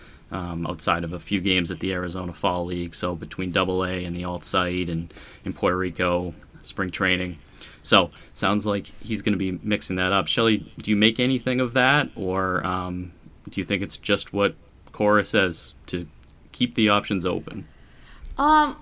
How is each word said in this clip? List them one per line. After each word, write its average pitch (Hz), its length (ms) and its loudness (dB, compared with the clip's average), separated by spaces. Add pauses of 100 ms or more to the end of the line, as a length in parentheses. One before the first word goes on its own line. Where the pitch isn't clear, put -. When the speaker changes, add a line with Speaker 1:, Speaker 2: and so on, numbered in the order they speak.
(320)
Speaker 1:
um, 87 360 -4
outside 85 360 0
of 85 100 -6
a 87 60 -8
few 98 220 -2
games 92 300 0
at 82 80 -6
the 92 140 -2
Arizona 90 400 -6
Fall 90 320 -2
League, 87 280 -4
so 87 220 -4
between 92 360 -6
Double 92 320 2
A 92 220 -4
and 87 100 -6
the 90 80 -6
alt 90 200 -6
site 90 440 0
and 82 240 -4 (320)
in 92 100 -6
Puerto 92 240 0
Rico, 90 580 0 (260)
spring 95 300 -6
training. 92 480 -2 (460)
So, 98 200 6
it - 320 -14
sounds 101 280 2
like 101 280 -2 (100)
he's 104 180 -4
gonna 101 140 2
be 92 260 -2
mixing 101 360 -2
that 92 160 2
up. 95 140 2
Shelley, 113 500 2
do - 120 -6
you 107 60 4
make 110 240 4
anything 127 400 0
of 123 140 -2
that, 135 420 4
or, 92 500 0
um, 90 460 -4 (380)
do - 100 -6
you 90 60 -4
think 98 180 -2
it's - 140 -8
just - 340 -2
what 101 240 2 (380)
Cora 104 320 4
says, 95 480 0 (140)
to 87 200 -6 (460)
keep - 220 -2
the 110 120 4
options 101 380 2
open? 92 420 -4 (720)
Speaker 2:
Um, 302 440 4